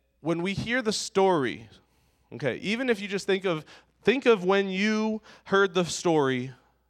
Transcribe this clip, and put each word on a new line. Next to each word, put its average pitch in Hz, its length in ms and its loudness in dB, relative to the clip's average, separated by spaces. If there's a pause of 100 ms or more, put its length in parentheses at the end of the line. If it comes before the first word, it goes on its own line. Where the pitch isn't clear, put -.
(200)
when 165 220 -2
we 196 100 -2
hear 240 300 -2
the 214 100 -2
story, 139 760 0 (680)
okay, 117 240 -4
even 233 300 -4
if 214 120 0
you 202 80 -8
just 190 180 -6
think 190 180 0
of, 160 200 -2 (400)
think 254 220 2
of 214 180 4
when 196 240 2
you 214 520 0 (260)
heard 196 280 2
the 180 100 2
story 135 680 0 (380)